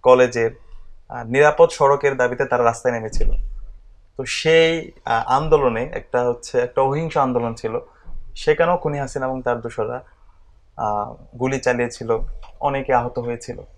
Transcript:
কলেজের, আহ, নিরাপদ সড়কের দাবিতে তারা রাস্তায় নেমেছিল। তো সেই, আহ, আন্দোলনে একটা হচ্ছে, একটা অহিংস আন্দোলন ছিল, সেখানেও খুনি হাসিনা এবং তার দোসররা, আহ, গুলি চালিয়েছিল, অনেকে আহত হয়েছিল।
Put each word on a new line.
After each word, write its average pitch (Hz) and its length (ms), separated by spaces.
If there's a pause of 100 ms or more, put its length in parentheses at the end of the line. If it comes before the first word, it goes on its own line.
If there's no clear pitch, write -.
কলেজের, 123 480 (580)
আহ, 123 140
নিরাপদ 147 480
সড়কের 139 460
দাবিতে 123 280
তারা 123 200
রাস্তায় 117 300
নেমেছিল। 110 360 (880)
তো 147 80
সেই, 160 680 (120)
আহ, 113 240
আন্দোলনে 139 640
একটা 123 300
হচ্ছে, 123 360
একটা 123 220
অহিংস 151 360
আন্দোলন 120 380
ছিল, 113 240 (560)
সেখানেও 165 420
খুনি 147 220
হাসিনা 131 280
এবং 131 160
তার 120 180
দোসররা, 117 440 (720)
আহ, 107 380 (240)
গুলি 131 200
চালিয়েছিল, 120 600 (420)
অনেকে 139 340
আহত 120 240
হয়েছিল। 120 420 (180)